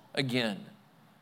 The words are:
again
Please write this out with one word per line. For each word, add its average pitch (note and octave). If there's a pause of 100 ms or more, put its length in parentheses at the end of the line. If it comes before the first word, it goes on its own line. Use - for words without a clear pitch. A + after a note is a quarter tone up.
(160)
again A#2+ (560)